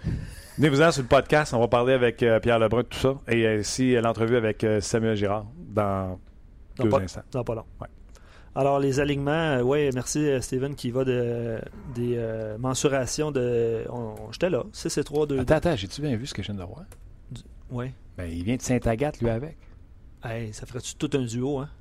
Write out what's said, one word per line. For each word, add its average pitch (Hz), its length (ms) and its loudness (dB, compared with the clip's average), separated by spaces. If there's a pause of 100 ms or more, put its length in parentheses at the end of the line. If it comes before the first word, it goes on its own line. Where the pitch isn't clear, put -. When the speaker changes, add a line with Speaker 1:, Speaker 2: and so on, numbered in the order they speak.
(580)
Speaker 1:
Venez-vous-en 151 320 6
sur 139 120 0
le 117 60 -4
podcast. 147 460 4
On 117 60 4
va 117 80 4
parler 123 240 4
avec, 120 320 4
euh, 113 160 6
Pierre 120 180 4
Lebrun, 113 240 4
tout - 160 -8
ça. 135 160 2 (140)
Et 117 180 4
ainsi, 110 500 2
euh, 117 40 4
l'entrevue 113 360 2
avec, 110 280 0
euh, 107 160 4
Samuel 113 360 0
Girard 104 300 -2 (120)
dans 98 600 -2 (580)
Speaker 2:
Dans 127 80 -2
Speaker 1:
deux 107 60 4
Speaker 2:
pas, 127 100 4
Speaker 1:
instants. - 300 -8
Speaker 2:
dans 120 140 -4
pas 117 100 -4
long. 113 100 -10 (160)
Speaker 1:
Ouais. - 60 -10 (720)
Speaker 2:
Alors, 139 240 4
les 139 180 2
alignements, 143 320 0
euh, 151 320 2
ouais, 139 320 2
merci, 123 240 -2 (100)
euh, 135 120 2
Steven, 135 340 -4
qui 123 160 -4
va 131 140 0
de, 120 560 -2 (340)
des, 120 220 -2
euh, 110 420 -4
mensurations 131 720 0
de. 117 600 0
On, 117 240 -8 (180)
j'étais 180 180 0
là, 127 220 0
six - 260 -6
et 143 60 0
trois, 151 200 0
deux. 139 140 -2
Speaker 1:
Attends, 127 160 4
attends, 160 220 2
j'ai-tu 98 260 -8
bien 143 140 0
vu 120 100 -6
ce - 80 -10
que 101 80 -6
je 95 80 -8
viens 101 100 -8
de 90 60 -10
voir ? 127 160 -14 (480)
Speaker 2:
Du, 127 120 -12 (280)
ouais. 127 240 -6 (240)
Speaker 1:
Ben, 90 120 -6
il 85 120 -6
vient 117 140 0
de 117 40 -4
Sainte-Agathe, 123 600 0
lui, 117 100 2
avec. 131 260 -4 (640)
Speaker 2:
Hey, 113 300 -6
ça - 140 -14
ferait-tu - 300 -10
tout 156 200 -2
un 135 60 2
duo, 123 380 -2
hein ? 147 80 -8 (120)